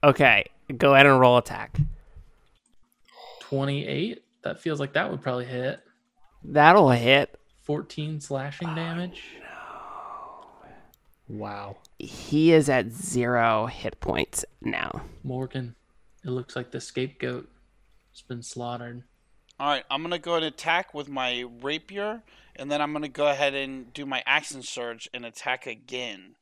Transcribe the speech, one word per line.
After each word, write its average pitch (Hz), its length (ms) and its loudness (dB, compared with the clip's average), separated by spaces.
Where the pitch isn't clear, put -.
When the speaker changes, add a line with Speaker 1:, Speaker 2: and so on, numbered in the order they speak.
Speaker 1:
Okay, 127 440 6
go 139 160 6
ahead 139 100 10
and 135 160 8
roll 123 160 8
attack. - 400 -2
Speaker 2:
Twenty-eight? 143 800 -6
That - 180 -8
feels 151 200 -4
like 139 140 -6
that 175 160 0
would 143 120 -8
probably 123 240 -4
hit. 127 340 -8
Speaker 1:
That'll 151 460 8
hit. 127 480 4
Speaker 2:
Fourteen 151 580 -6
slashing 143 500 -8
Speaker 1:
Oh, 160 40 -6
Speaker 2:
damage. 165 480 -8
Speaker 1:
no. - 1040 -18
Speaker 3:
Wow. 101 480 -12
Speaker 1:
He - 540 2
is 151 160 6
at 120 220 2
zero 117 760 0
hit - 340 -10
points - 440 -4
now. - 400 -6
Speaker 2:
Morgan, 127 520 -8
it 135 60 -8
looks 123 260 -8
like 123 140 -8
the 117 100 -8
scapegoat 127 680 -8
has - 100 -20
been 120 200 -12
slaughtered. 120 600 -12
Speaker 4:
All 139 80 -2
right, 143 220 -2
I'm 139 120 -4
gonna 175 160 -6
go 170 180 -4
and 160 80 0
attack 165 500 -2
with 143 140 -10
my 127 360 -4
rapier, 196 640 -8
and 139 140 -12
then 147 100 -2
I'm 147 120 -4
gonna 151 160 -8
go 147 200 -2
ahead 139 260 0
and 135 380 -10
do 147 140 -12
my 135 180 -6
action 143 380 -2
surge 117 500 -10
and 120 140 -12
attack 127 400 -8
again. 113 760 -12